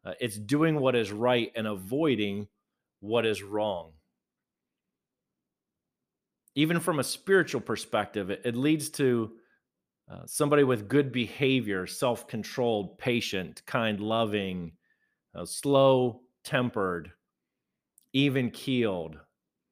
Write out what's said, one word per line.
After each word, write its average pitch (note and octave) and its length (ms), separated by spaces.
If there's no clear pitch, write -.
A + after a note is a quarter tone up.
Uh, F#2+ 160
it's A2 180
doing D3 420
what C3 160
is A2 160
right A#2 440
and A2 120
avoiding G#2 800
what A2 240
is G2+ 180
wrong. G2 480
Even D#3 240
from E3 200
a B2+ 40
spiritual F3+ 560
perspective, G#2 680
it, G2+ 160
it A#2+ 100
leads D3 360
to, A#2+ 420
uh, F2+ 160
somebody D3 380
with A#2+ 240
good C3+ 240
behavior, A#2+ 760
self-controlled, A2 1120
patient, G2 680
kind, A2 340
loving, G#2 720
uh, F2 120
slow-tempered, B2 1700
even-keeled. A#2+ 1000